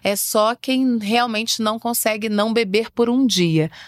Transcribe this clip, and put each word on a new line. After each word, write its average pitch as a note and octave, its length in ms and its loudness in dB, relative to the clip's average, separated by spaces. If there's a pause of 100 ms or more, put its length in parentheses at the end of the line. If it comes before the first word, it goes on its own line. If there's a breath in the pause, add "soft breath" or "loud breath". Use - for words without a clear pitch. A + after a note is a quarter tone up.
é G3+ 120 0
só A3 400 0
quem C4 420 0
realmente A3+ 640 -2
não A3 180 -2
consegue A3 500 -2
não G#3 240 0
beber A3 380 0
por A#3+ 180 0
um C4 160 2
dia." E3 460 2 (160 loud breath)